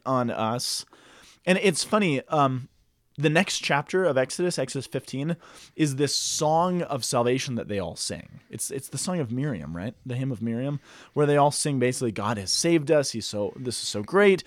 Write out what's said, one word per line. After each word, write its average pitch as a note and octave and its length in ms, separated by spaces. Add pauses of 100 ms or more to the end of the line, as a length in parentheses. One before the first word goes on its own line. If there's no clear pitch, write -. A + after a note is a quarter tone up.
on B2 260
us. - 540 (600)
And F#3 160
it's F#3 220
funny, F#3+ 460
um, C3 400 (480)
the D3+ 120
next E3 300
chapter D#3 440
of D3 140
Exodus, E3+ 420
Exodus C3+ 280
fifteen, C#3 500 (400)
is D3 180
this C3+ 180
song E3+ 680
of C3 240
salvation B2 500
that F#2 140
they G2+ 100
all E2 160
sing. - 540
It's, - 220
it's - 180
the - 80
song F3+ 240
of A2+ 100
Miriam, A#2 420
right? F2+ 200 (120)
The B2 120
hymn C3 160
of G#2 80
Miriam, B2 400 (320)
where D3 120
they C#3+ 120
all C#3+ 140
sing C#3 280
basically, B2 320
"God G#2+ 260
has F#2+ 140
saved D#3+ 400
us. D3 200
He's A2 140
so, G#2 300
this B2 260
is - 60
so G#2 160
great. G3 440